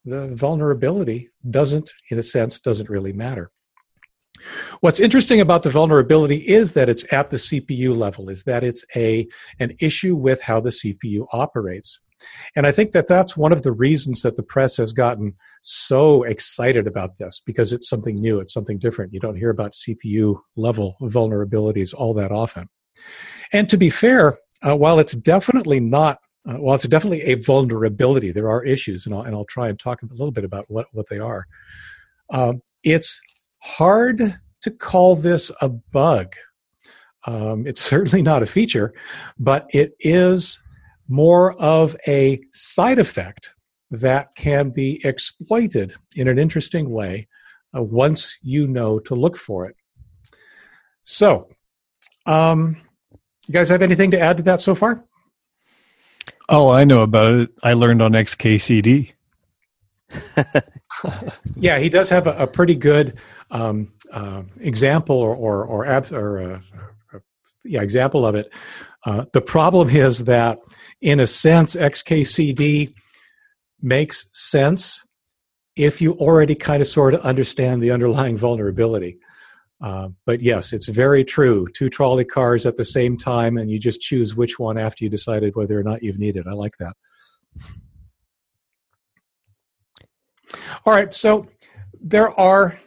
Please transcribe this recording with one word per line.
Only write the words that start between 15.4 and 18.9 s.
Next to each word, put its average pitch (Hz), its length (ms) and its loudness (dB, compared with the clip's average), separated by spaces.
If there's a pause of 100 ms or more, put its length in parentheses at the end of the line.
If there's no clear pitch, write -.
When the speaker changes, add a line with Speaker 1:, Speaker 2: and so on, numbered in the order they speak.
Speaker 1:
so 139 640 2
excited 117 640 -2
about 92 300 -10
this, 92 260 -12
because 110 280 -4
it's 120 160 -6
something 110 280 -6
new, 107 240 -2
it's 92 140 -14
something 104 240 -8
different. 104 340 -6